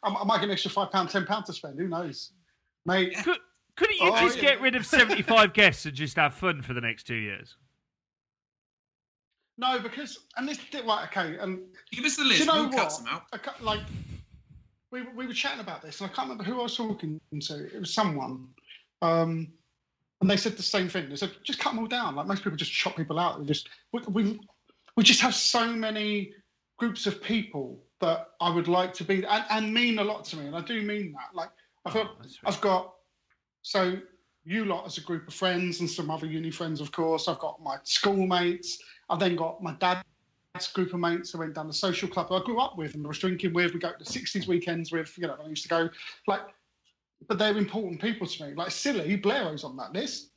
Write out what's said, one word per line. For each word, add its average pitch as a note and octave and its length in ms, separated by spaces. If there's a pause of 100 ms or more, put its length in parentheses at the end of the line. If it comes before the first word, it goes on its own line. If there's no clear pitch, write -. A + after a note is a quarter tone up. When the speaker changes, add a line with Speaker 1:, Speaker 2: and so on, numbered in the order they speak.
Speaker 1:
I, G#3 60
I G3+ 160
might G#3+ 120
get F3 80
an G#3 60
extra F#3+ 200
five G3 200
pound, F#3 180
ten F#3 160
pound G#3 200
to F3+ 80
spend. C#3+ 260
Who F#3 80
knows, E3 440 (540)
mate? F#3 280
Speaker 2:
Yeah. F#3+ 100
Speaker 3:
Could, F4 140 (400)
couldn't G#4+ 220
you F4 120
Speaker 1:
Oh, - 100
Speaker 3:
just F4 160
Speaker 1:
yeah. - 60
Speaker 3:
get C#4 180
rid B3+ 140
of A#3+ 100
seventy-five A3 680
guests G3 320
and D3+ 100
just C#3 220
have D3 160
fun E3 280
for B2 120
the A#2+ 80
next A2+ 260
two A#2+ 80
years? G#2 400 (2000)
Speaker 1:
No, B3+ 200
because, A#3 400 (180)
and C4 100
this, D4 120 (260)
right, G#3+ 240
okay, E3+ 300
and F#3 200 (320)
Speaker 2:
Give B3 140
us C#4+ 100
the D4+ 80
Speaker 1:
do C4+ 60
you A3 60
Speaker 2:
list. C#4+ 120
Speaker 1:
know D#4 140
Speaker 2:
We'll D4+ 80
cut B3+ 140
Speaker 1:
what? - 80
Speaker 2:
some A#2 160
out. C3 160 (100)
Speaker 1:
I A3 60
cu-, - 260
like, G#3+ 140 (1120)
we, B3+ 100 (140)
we B3+ 100
were A#3+ 80
chatting C#4 280
about F3+ 200
this, D3+ 180
and G3 100
I - 40
can't C4+ 160
remember G#3 140
who A#3+ 160
I A#3+ 40
was A#3+ 140
talking F#3 420 (220)
to. D3 240 (100)
It - 40
was F#3+ 120
someone, C#3 560 (540)
um, E3 460 (760)
and F#3+ 80
they G3 80
said A3 200
the - 60
same F#3+ 260
thing. D#3+ 200
They C#3+ 60
said, F3+ 160 (120)
"Just - 140
cut C#4 140
them A3 80
all A3+ 80
down." A3+ 280
Like, D3+ 120
most G3 160
people E3 120
just D3+ 160
chop - 240
people D#3+ 240
out. E3+ 200
They D3 60
just, C#3+ 220 (260)
we, A#3+ 160
we, G#3 300 (560)
we A3+ 80
just - 180
have B3 120
so - 340
many G#3+ 680 (440)
groups A#3 300
of - 160
people C#3 560 (200)
that E3 280 (120)
I E3+ 140
would E3+ 140
like F#3 280
to - 80
be, F#3+ 220
and, G#3+ 240
and G#3+ 240
mean A#3 240
a G#3 60
lot G#3+ 220
to E3 120
me, D3 80
and C#3+ 100
I E3+ 60
do A3 220
mean G#3 300
that. C3 220
Like, E3 140 (340)
I've E3+ 120
got, A3 160
Speaker 3:
Oh, - 100
that's - 140
sweet. - 180
Speaker 1:
I've - 80
got, F#3 320 (720)
so F#3 340 (480)
you G#3 200
lot F3+ 200
as - 140
a - 20
group E3 260
of - 60
friends F3+ 460
and E3+ 100
some D#3 220
other D#3 160
uni D#3+ 240
friends, D#3+ 280
of D3 120
course. D#3+ 360
I've E3 120
got - 220
my C3+ 220
schoolmates. F3+ 960 (320)
I've E3+ 100
then F3+ 180
got E3 260
my E3 100
dad's - 1000
group F3+ 200
of F3 60
mates E3+ 320
that E3+ 60
went D#3 180
down D#3 120
the D3+ 60
social F3 360
club E3+ 220
I F#3 120
grew A#3 160
up G#3 180
with D#3 180
and D3+ 100
I - 20
was D3+ 120
drinking F3+ 340
with. E3+ 200
We E3+ 60
go - 120
to - 60
the - 80
sixties - 420
weekends E3+ 440
with, D#3+ 260
you E3+ 100
know, C3+ 140
I D#3 60
used D3+ 160
to - 60
go, E3 200 (380)
like, G3 140 (880)
but G#3 120
they're G#3+ 180
important G3 440
people G#3 260
to - 180
me. C#3+ 80
Like, E3+ 180
silly, G3+ 440
Blairo's G3+ 480
on C3 140
that B2 160
list - 440